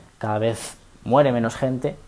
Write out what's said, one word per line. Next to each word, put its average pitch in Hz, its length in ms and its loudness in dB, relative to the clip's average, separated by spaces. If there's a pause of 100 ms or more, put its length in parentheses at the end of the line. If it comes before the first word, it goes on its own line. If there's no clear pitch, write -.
(180)
cada 107 200 -4
vez 113 380 -4 (300)
muere 135 260 4
menos 117 240 0
gente 131 400 -2 (120)